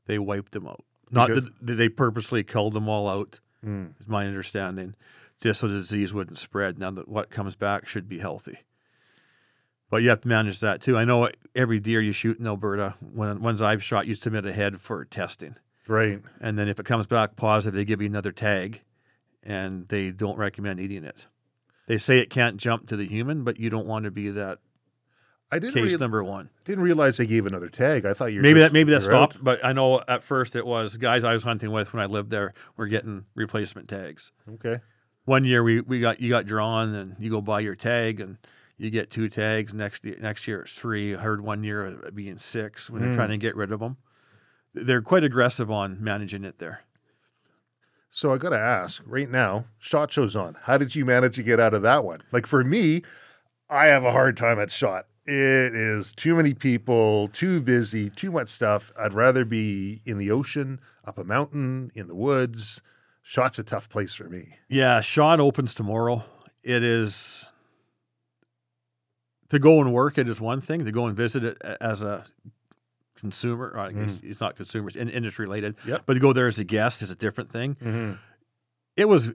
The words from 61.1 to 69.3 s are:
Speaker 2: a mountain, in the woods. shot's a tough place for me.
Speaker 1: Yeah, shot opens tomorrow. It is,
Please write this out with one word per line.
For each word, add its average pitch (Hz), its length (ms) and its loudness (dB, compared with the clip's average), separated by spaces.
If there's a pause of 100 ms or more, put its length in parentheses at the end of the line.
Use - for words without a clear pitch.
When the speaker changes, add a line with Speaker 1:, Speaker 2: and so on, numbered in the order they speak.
Speaker 2:
a 98 60 -10
mountain, 131 720 -4
in 98 120 -12
the 85 80 -14
woods. 120 680 -2 (420)
shot's - 360 -2
a 107 40 -6
tough 107 260 -8
place 101 240 -6
for 90 160 -14
me. 87 260 -16 (140)
Speaker 1:
Yeah, 127 320 4
shot 156 400 4
opens 135 320 2
tomorrow. 113 500 -2 (400)
It 123 200 0
is, 113 640 -2 (2000)